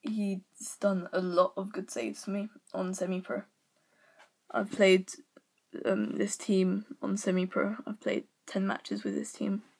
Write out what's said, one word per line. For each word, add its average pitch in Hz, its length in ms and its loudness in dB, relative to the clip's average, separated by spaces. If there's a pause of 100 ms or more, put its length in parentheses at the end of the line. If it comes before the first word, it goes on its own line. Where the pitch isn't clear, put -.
He's 202 760 -4
done 190 340 0
a 185 80 2
lot 180 340 4
of 196 160 -6
good 190 180 -8
saves - 340 -6
for 202 80 -6
me 202 180 -4 (240)
on 190 180 -2
semi-pro. 185 520 -4 (1040)
I've 214 200 0
played, 190 420 6 (760)
um, 104 320 0
this 208 180 0
team 190 480 2 (160)
on 196 160 0
semi-pro. 190 600 0 (100)
I've 214 160 -8
played 202 220 -2 (220)
ten 196 200 -2
matches 208 360 -4
with 202 120 -4
this 220 180 -4
team 208 300 -2 (180)